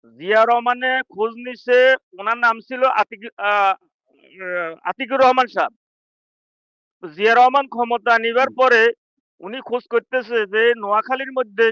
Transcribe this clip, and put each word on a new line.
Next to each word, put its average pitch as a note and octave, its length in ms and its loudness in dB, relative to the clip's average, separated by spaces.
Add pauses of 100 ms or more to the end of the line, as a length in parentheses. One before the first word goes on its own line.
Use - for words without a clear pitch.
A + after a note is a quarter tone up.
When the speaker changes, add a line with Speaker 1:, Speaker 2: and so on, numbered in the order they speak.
(180)
Speaker 1:
জিয়া G3+ 260 2
রহমানে A#3+ 480 -2 (180)
খোঁজ A3 260 -6
নিছে, B3 420 -2 (400)
ওনার A3 200 -4
নাম A#3 220 0
ছিল B3 220 -8 (180)
আতিক-, G3+ 360 -8
আহ, G3+ 380 0 (1080)
আতিকুর B3 380 -6
রহমান B3+ 260 2
সাহেব। F3 260 -4 (1300)
তো F3 60 -18
জিয়া G3+ 260 2
রহমান B3+ 320 4
ক্ষমতা A#3 520 -2
নিবার A#3 300 0
Speaker 2:
হুম। - 120 -14
Speaker 1:
পরে A#3+ 220 6 (580)
উনি G#3 200 -14
খোঁজ A#3+ 280 -8
করতেছে A#3 580 -4
যে G#3 160 -2 (140)
নোয়াখালীর A3 560 -4
মধ্যে A3+ 400 -2